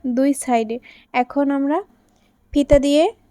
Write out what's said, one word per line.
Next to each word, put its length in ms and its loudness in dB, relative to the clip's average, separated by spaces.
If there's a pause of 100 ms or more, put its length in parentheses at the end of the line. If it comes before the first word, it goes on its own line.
দুই 280 0
সাইডে। 440 -4 (340)
এখন 380 -2
আমরা 320 -2 (680)
ফিতা 260 4
দিয়ে 340 2 (180)